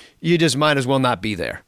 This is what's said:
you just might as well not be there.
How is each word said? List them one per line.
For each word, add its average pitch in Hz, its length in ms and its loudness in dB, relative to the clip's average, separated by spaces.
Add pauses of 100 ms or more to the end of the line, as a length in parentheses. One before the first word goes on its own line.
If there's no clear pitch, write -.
(220)
you 170 160 2
just 156 200 2
might 147 200 2
as 131 100 -2
well 135 120 2
not 123 220 0
be 104 140 -4
there. 80 320 -8